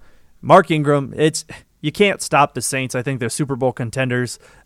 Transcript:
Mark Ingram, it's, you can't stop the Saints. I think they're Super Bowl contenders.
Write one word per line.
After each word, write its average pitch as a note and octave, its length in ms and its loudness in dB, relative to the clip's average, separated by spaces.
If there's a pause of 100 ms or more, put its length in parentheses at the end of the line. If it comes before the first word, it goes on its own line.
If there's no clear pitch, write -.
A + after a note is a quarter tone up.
(420)
Mark E3 280 6
Ingram, C#3+ 460 0
it's, D#3 300 0 (340)
you D3 120 -4
can't G3+ 280 2
stop C#3+ 320 2
the B2 80 -8
Saints. C3 340 -4
I B2+ 60 -2
think C3 200 -4
they're A#2 100 -2
Super C3+ 260 -4
Bowl B2+ 160 0
contenders. B2 680 -4 (280)